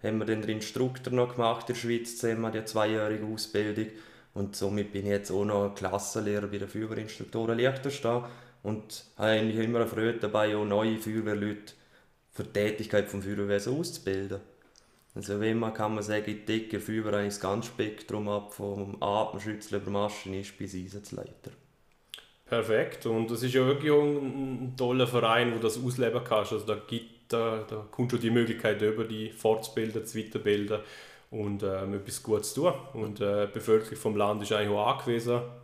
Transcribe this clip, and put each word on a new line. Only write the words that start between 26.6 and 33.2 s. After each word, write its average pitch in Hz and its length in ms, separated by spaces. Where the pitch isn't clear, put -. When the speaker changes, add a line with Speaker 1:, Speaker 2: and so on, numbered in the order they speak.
Speaker 2:
da 107 80
gibt, - 460
da, 113 360
da 107 220
kommt 123 200
schon 117 100
die 113 100
Möglichkeit 113 520
über, 107 220
dich 107 280
fortzubilden, 110 720
zu - 140
weiterbilden 104 640
und, 101 320
ähm, 98 320
etwas - 280
Gutes 107 300
zu 135 120
tun. 151 100
Und, 107 300